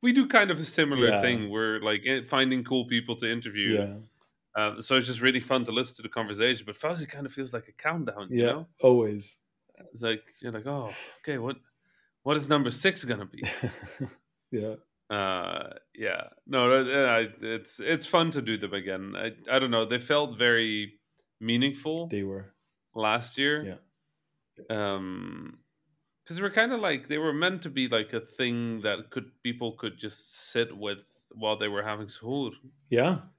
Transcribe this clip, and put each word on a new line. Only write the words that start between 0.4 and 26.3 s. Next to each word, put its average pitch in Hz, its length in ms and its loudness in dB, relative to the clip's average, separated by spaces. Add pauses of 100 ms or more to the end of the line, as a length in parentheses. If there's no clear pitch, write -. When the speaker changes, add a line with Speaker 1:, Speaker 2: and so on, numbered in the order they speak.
Speaker 1:
of 156 80 0
a 156 60 -4
similar 139 420 4
Speaker 2:
Yeah. 104 140 4
Speaker 1:
thing. 113 280 0
We're, 110 320 -2
like, 107 240 -2
in-, 131 200 0
finding 131 380 2
cool 127 240 0
people 120 300 -2
to 113 140 -2
interview. 107 480 0
Speaker 2:
Yeah. 101 180 -4 (580)
Speaker 1:
Um, 107 260 -2
so 135 140 0
it's 120 120 4
just 120 140 -4
really 127 180 4
fun 123 260 0
to 113 60 -6
listen 123 260 -2
to - 60 -18
the 110 60 -10
conversation. 110 560 0
But 104 100 -10
Fauzi 160 320 -4
kind 143 180 -10
of 131 80 -10
feels 131 200 -8
like 117 140 -8
a 104 60 -20
countdown, 147 560 -4
you 120 160 4
Speaker 2:
Yeah, 120 60 4
Speaker 1:
know? 156 160 -6 (140)
Speaker 2:
always. 110 580 4 (520)
Speaker 1:
It's 117 120 -16
like, 113 200 0 (160)
you're 120 120 -10
like, 110 160 -10
"Oh, 135 260 -6 (280)
okay, 143 180 -4
what, 127 180 -6 (640)
what 147 160 2
is 143 100 -4
number 139 240 4
six 190 320 0
gonna 110 220 -2
be?" - 220 -12
Speaker 2:
<laughs> - 600 -6 (440)
Yeah. 110 240 -4 (340)
Speaker 1:
Uh, 95 640 -2 (220)
yeah. 104 300 -2 (200)
No, 131 380 6
that, 127 120 0
uh, 135 160 6
I, 113 160 6 (140)
it's, 113 380 -6
it's 147 260 0
fun 165 260 4
to 143 120 -2
do 113 120 0
them 98 180 -4
again. 95 440 -6
I, 110 140 -4 (200)
I 131 60 6
don't 131 140 2
know. 113 140 4
They 120 120 0
felt 135 400 0
very 113 600 2 (420)
meaningful 139 680 0
Speaker 2:
They 104 140 -4
were. 98 320 -8 (400)
Speaker 1:
last 113 460 0
year. 147 240 0
Speaker 2:
Yeah. 95 120 -10 (960)
Speaker 1:
Um, 95 880 -6 (680)
'cause 165 140 -14